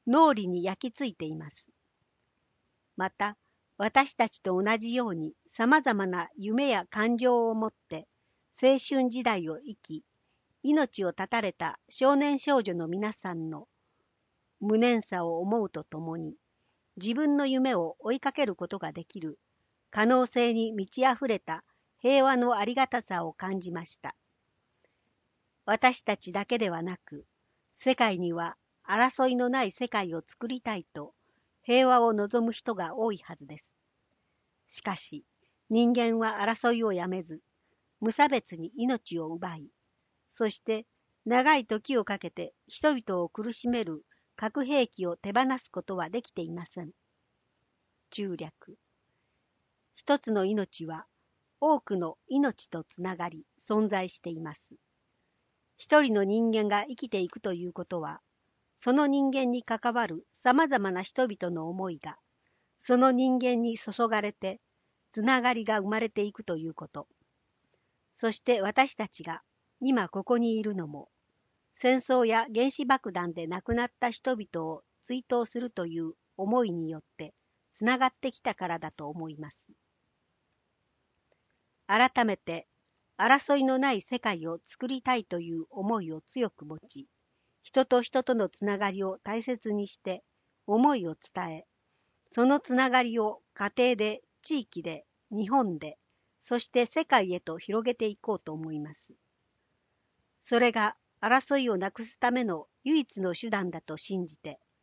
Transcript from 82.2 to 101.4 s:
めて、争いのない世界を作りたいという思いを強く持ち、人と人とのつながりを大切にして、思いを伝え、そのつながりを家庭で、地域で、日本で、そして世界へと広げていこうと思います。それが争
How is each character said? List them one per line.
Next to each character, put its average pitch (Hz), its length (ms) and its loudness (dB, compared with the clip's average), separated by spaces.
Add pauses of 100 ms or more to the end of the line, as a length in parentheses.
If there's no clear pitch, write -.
め 208 120 0
て、 - 320 -10 (500)
争 269 380 4
い 269 80 4
の 262 140 2
な 269 140 2
い 202 80 -2
世 - 180 -6
界 190 280 -4
を 165 180 -6
作 - 240 -10
り 262 140 -6
た 254 140 0
い 220 80 -4
と 175 160 -6
い 170 180 -8
う 160 120 -6
思 208 300 -2
い 160 120 -8
を 156 80 -10
強 240 300 -4
く - 140 -20
持 156 140 -12
ち、 - 300 -20 (540)
人 262 220 2
と 247 160 4
人 254 220 -2
と 254 120 2
の 208 140 2
つ - 160 -10
な 202 140 0
が 202 120 0
り 196 120 -4
を 190 220 -4
大 220 180 -4
切 226 300 -4
に 202 140 -2
し - 120 -16
て、 185 240 -8 (440)
思 247 300 4
い 180 120 -4
を 156 60 -6
伝 - 360 -10
え、 160 160 -14 (640)
そ 240 160 2
の 285 140 4
つ 254 140 -4
な 262 160 4
が 254 120 4
り 233 160 -2
を 214 240 -2 (120)
家 202 220 -6
庭 247 200 4
で、 214 260 -2 (200)
地 302 180 -4
域 180 220 -12
で、 160 220 -10 (260)
日 202 180 -4
本 220 300 2
で、 151 200 -14 (440)
そ 240 160 -2
し - 100 -6
て 240 180 2
世 311 180 -2
界 190 300 2
へ 180 60 -4
と 165 180 -10
広 220 260 -4
げ 247 100 0
て 226 120 -4
い 208 100 -4
こ - 180 -4
う - 40 -6
と - 140 -10
思 160 200 -8
い 151 80 -6
ま 151 140 -10
す。 - 200 -20 (1300)
そ 240 140 2
れ 240 140 4
が 214 240 0 (240)
争 262 380 2